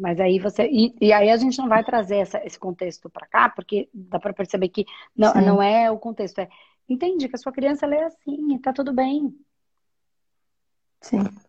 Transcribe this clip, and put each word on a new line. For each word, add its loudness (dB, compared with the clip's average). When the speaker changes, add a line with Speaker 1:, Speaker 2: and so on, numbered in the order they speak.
Speaker 1:
mas -2
aí 2
você, 0
e, 2
e 6
aí 6
a 6
gente 0
não -4
vai 2
trazer -2
essa, -2
esse -16
contexto -10
pra -20
cá, 2
porque -8
dá -8
pra -6
perceber -4
que -6
não, 4
Speaker 2:
Sim. 4
Speaker 1:
não 4
é 4
o -2
contexto, -8
é, -8
entende -2
que -8
a -10
sua -10
criança, -2
ela -2
é 0
assim, -6
e -4
tá -4
tudo -4
bem. 0
Speaker 2:
Sim. -2